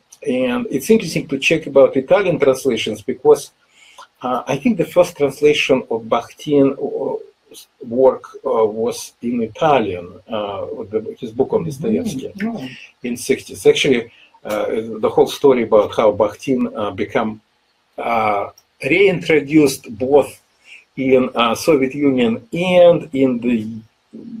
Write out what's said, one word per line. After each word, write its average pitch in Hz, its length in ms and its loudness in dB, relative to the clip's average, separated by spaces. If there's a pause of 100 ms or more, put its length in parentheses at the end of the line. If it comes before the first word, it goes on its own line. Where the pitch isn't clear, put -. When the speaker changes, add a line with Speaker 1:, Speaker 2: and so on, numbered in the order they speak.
(260)
Speaker 1:
and 123 440 -2
it's - 200 -2
interesting 180 400 0
to 139 100 -4
check 160 280 0
about 135 300 4
Italian 180 420 2
translations 127 640 0
because, 143 500 2 (720)
uh, 127 260 -4
I 135 100 -2
think 220 200 0
the 160 80 0
first 175 320 0
translation 143 600 2 (140)
of 113 120 -4
Bakhtin's - 1600 -4 (200)
work, 127 360 2 (220)
uh, 117 200 2
was 110 560 -4
in 120 200 -4
Italian, 110 640 0 (220)
uh, 104 380 -6 (260)
the, 107 280 -6
his 113 120 -12
book 123 220 -4
on 95 120 -2
Speaker 2:
Mm-hmm. 80 40 -8
Speaker 1:
Dostoevsky 127 640 -6 (120)
Speaker 2:
Oh. 208 220 -8 (360)
Speaker 1:
in 120 140 -6
sixties. - 480 -4
Actually, 143 460 2 (320)
uh, 107 220 -4 (400)
the 113 100 -2
whole 143 120 4 (120)
story 127 240 4
about 107 320 4
how 113 160 4
Bakhtin, 113 500 -2 (140)
uh, 104 160 -4
become, 107 400 -4 (680)
uh, 107 480 -2 (380)
reintroduced 156 1000 2 (140)
both 131 340 2 (680)
in, 131 380 2
uh, 117 200 2
Soviet 135 400 2
Union 131 380 2 (200)
and 175 600 4
in 135 160 2 (160)
the, 123 120 0 (840)